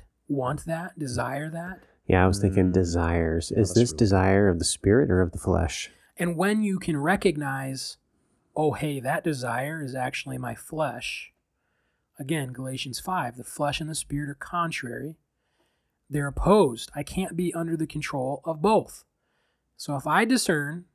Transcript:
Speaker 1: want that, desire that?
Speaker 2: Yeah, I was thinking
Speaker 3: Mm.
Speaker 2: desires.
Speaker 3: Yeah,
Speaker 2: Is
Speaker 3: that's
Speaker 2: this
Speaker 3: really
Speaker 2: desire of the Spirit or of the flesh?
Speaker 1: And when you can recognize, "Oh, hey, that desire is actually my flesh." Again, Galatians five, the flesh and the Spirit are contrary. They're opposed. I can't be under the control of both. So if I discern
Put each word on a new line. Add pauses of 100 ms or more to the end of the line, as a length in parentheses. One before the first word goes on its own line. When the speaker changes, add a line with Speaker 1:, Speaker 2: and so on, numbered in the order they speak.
(280)
Speaker 1:
want
that,
desire
that? (240)
Speaker 2:
Yeah,
I
was
thinking
Speaker 3:
Mm.
Speaker 2:
desires.
Speaker 3:
Yeah,
Speaker 2:
Is
Speaker 3:
that's
Speaker 2:
this
Speaker 3:
really
Speaker 2:
desire
of
the
Spirit
or
of
the
flesh? (280)
Speaker 1:
And
when
you
can
recognize, (580)
"Oh,
hey,
that
desire
is
actually
my
flesh." (840)
Again,
Galatians
five,
the
flesh
and
the
Spirit
are
contrary. (920)
They're
opposed.
I
can't
be
under
the
control
of
both. (720)
So
if
I
discern